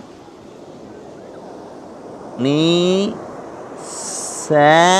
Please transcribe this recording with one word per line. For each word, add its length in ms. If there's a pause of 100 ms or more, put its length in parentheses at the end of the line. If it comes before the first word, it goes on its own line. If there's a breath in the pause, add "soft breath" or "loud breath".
(2250)
நீ 200 (1900)
ச 160 (400)